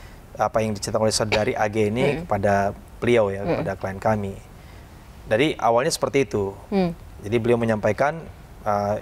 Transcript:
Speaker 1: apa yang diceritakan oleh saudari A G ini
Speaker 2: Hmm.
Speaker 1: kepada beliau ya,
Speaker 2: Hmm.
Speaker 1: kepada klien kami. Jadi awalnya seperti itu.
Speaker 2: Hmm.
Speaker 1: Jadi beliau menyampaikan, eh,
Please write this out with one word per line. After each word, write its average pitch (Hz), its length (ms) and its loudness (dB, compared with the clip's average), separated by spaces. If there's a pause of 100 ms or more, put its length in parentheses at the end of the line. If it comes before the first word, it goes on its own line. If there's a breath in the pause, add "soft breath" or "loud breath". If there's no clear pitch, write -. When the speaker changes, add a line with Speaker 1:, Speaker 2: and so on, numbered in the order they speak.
(380 loud breath)
Speaker 1:
apa 110 240 2
yang 110 80 0
diceritakan 107 320 -2
oleh 110 160 2
saudari 107 400 0
A 110 80 2
G 104 240 2
ini 131 240 0
Speaker 2:
Hmm. 156 40 -4 (120)
Speaker 1:
kepada 101 480 2 (240)
beliau 110 320 4
ya, 98 80 -8
Speaker 2:
Hmm. 131 160 0
Speaker 1:
kepada 101 160 -4
klien 95 240 -8
kami. 101 400 -2 (880 loud breath)
Jadi 120 320 2
awalnya 120 320 2
seperti 135 400 0
itu. 98 240 -2 (160)
Speaker 2:
Hmm. 180 240 2 (300)
Speaker 1:
Jadi 113 160 0
beliau 117 160 4
menyampaikan, 113 640 2 (480)
eh, 101 340 0